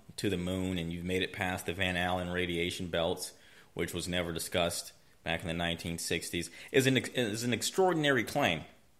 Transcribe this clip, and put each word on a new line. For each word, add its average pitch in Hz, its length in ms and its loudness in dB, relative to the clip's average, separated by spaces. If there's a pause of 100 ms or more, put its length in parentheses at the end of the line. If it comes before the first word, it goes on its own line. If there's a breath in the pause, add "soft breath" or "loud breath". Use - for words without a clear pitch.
(160)
to 110 120 0
the 92 80 2
moon 92 420 0
and 85 140 -2
you've 87 120 -6
made 92 180 0
it 90 100 -2
past 92 340 -2
the 90 60 -2
Van 92 240 0
Allen 90 340 0
radiation 87 580 -2
belts, 85 440 0 (420 loud breath)
which 87 200 -2
was 87 140 -4
never 87 240 0
discussed - 600 0 (320 soft breath)
back 82 180 -2
in 87 60 -4
the 82 60 -2
nineteen 85 440 -2
sixties 85 520 -2 (200 loud breath)
is 127 160 6
an 131 120 6
ex-, - 120 0
is 117 320 0
an 120 100 0
extraordinary 147 680 4
claim. 101 380 2 (400)